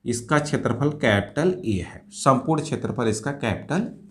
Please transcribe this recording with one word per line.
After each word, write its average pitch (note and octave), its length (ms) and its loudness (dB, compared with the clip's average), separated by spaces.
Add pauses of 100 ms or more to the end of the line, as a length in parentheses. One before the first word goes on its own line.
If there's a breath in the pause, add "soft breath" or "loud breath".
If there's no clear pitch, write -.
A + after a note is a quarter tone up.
इसका A#2+ 340 0
क्षेत्रफल C#3 580 0
कैपिटल C3+ 580 2 (100)
ए G#2 180 0
है, - 280 -14
संपूर्ण C#3+ 500 2
क्षेत्रफल A#2 460 0
इसका A2 260 0
कैपिटल C#3+ 560 -2 (220)